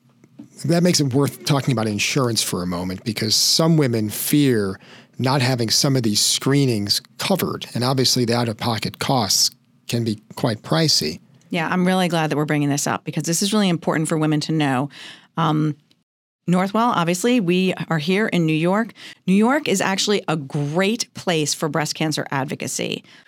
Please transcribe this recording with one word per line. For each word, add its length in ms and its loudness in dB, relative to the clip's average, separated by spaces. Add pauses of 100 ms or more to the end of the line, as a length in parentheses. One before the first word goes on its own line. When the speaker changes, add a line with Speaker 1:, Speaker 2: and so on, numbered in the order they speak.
(640)
Speaker 1:
that 160 2
makes 180 4
it 140 0
worth 320 0
talking 260 0
about 160 0
insurance 540 0
for 220 -4
a 40 -6
moment, 360 -6
because 320 -2
some 420 4
women 320 2
fear 720 2 (400)
not 220 2
having 280 0
some 260 2
of 80 0
these 180 0
screenings 800 0 (160)
covered. 560 -2
And 100 -2
obviously 400 2
the 120 0
out-of-pocket 640 -4
costs 520 0 (360)
can 160 -2
be 180 -2 (140)
quite 260 -2
pricey. 580 0 (300)
Speaker 2:
Yeah, 200 -2
I'm 180 2
really 200 2
glad 220 0
that 60 -2
we're 100 0
bringing 240 0
this 180 -2
up 160 -2
because 200 -4
this 180 -2
is 120 -2
really 160 2
important 400 0
for 80 0
women 240 2
to 100 -4
know. 380 0 (480)
Um, 400 0 (720)
Northwell, 460 2
obviously, 460 2
we 320 2 (160)
are 80 0
here 300 0
in 180 2
New 80 2
York. 400 0 (320)
New 80 2
York 340 2
is 140 0
actually 480 0
a 80 0
great 760 -2
place 400 -2
for 140 -4
breast 260 -2
cancer 380 -2
advocacy. 720 -6 (240)